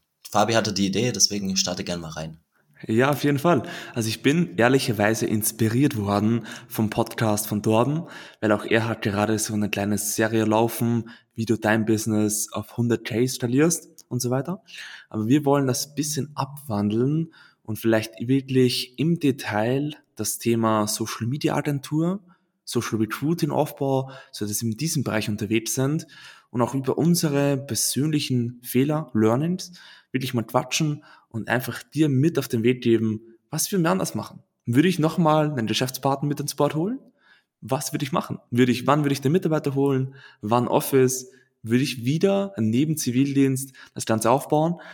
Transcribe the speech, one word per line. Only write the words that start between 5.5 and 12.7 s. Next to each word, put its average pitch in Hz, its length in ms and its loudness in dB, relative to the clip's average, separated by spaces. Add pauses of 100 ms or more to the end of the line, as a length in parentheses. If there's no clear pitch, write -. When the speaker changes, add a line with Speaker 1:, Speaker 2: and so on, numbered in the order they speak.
Speaker 2:
worden 107 520 0 (200)
vom 110 220 -2
Podcast 110 560 -2
von 104 160 -2
Torben, 127 460 2 (340)
weil 107 100 2
auch 104 140 2
er 113 220 2
hat 113 160 -4
gerade 104 340 0
so 107 160 -4
eine 104 160 -2
kleine 101 300 -2
Serie 110 460 0
laufen, 117 680 2 (240)
wie 113 100 -4
du 113 100 2
dein 110 300 2
Business 107 680 0
auf - 260 -10